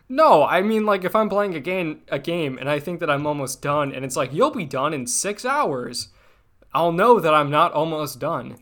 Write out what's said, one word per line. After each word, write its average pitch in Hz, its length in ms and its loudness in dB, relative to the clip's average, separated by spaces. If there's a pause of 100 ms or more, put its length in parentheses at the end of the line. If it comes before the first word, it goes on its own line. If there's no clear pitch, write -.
No, 254 360 6
I 160 160 2
mean, 214 240 0
like, 196 180 2
if 180 140 -2
I'm 214 140 2
playing 196 240 0
a 156 60 -6
game, 180 480 -4
a 156 100 -4
game 151 400 -4
and 135 100 -6
I 147 100 0
think 170 220 -8
that 165 100 -2
I'm 143 160 0
almost 143 360 -6
done, 147 280 -2
and 131 140 -8
it's 135 120 -8
like, 135 180 -2
"You'll 247 160 2
be 220 160 -6
done 143 260 -2
in 127 140 -6
six 208 400 -6
hours," 147 600 -4 (640)
I'll 165 180 2
know 214 260 6
that 156 160 2
I'm 147 160 4
not 156 220 2
almost 151 480 -4
done. 135 420 -6